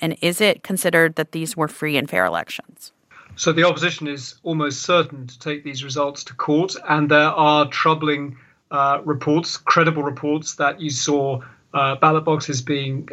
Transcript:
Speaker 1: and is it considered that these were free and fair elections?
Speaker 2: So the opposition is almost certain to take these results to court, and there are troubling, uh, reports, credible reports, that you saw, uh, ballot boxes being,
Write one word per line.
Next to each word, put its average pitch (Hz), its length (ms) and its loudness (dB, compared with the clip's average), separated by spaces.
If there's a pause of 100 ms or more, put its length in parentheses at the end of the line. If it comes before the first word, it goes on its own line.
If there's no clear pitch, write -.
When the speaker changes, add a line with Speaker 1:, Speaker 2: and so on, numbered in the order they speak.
Speaker 1:
and 160 180 -4
is 175 220 0
it - 200 2
considered 165 540 2
that 160 160 -4
these 160 240 -6
were 156 100 0
free 151 300 -4
and 139 120 -2
fair 92 180 2
elections? - 680 -8 (440)
Speaker 2:
So - 160 0
the 165 120 4
opposition 165 420 0
is 139 280 -10 (100)
almost 151 380 -4
certain 147 440 0
to - 120 -20
take 147 260 -8
these 135 180 -10
results 143 420 -4
to - 100 -18
court, 160 400 0 (140)
and 151 220 2
there 151 180 6
are 151 400 4
troubling, 147 680 0 (340)
uh, 139 340 2
reports, 151 540 0
credible 160 440 2
reports, 147 520 -4
that 143 260 -2
you 160 80 -6
saw, 139 540 0 (320)
uh, 139 220 0
ballot 156 280 4
boxes 151 380 0
being, 139 500 -4